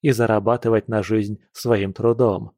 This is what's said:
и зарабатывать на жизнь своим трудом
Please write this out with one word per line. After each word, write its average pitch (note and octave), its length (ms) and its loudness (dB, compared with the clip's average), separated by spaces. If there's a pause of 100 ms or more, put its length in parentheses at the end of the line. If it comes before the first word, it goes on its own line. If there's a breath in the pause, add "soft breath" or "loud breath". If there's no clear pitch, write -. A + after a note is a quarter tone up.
и D3 100 2
зарабатывать A2+ 760 0
на G#2+ 140 -2
жизнь G#2+ 380 -2 (120)
своим G2 400 -2
трудом A2+ 640 0